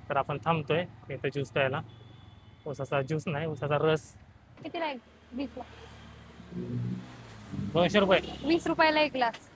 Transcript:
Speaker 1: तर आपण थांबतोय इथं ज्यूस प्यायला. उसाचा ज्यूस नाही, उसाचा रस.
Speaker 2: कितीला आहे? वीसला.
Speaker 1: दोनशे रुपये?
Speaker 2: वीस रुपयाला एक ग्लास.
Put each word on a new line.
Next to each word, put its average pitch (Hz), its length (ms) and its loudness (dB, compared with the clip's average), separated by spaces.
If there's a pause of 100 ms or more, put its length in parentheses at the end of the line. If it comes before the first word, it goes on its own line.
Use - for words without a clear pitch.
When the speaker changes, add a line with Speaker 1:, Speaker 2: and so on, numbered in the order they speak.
Speaker 1:
तर 143 80 0
आपण 143 280 0
थांबतोय 160 400 2 (240)
इथं 139 240 -4
ज्यूस 139 160 -2
प्यायला. 139 320 2 (880)
उसाचा 139 340 -2
ज्यूस 147 260 -2
नाही, 156 180 -2
उसाचा 147 320 0
रस. 156 360 2 (500)
Speaker 2:
कितीला 330 220 -4
आहे? 294 100 -4 (360)
वीसला. 247 320 -8 (1900)
Speaker 1:
दोनशे 170 460 2
रुपये? 190 480 4
Speaker 2:
वीस 330 200 4
रुपयाला 311 340 4
एक 302 120 2
ग्लास. 240 420 0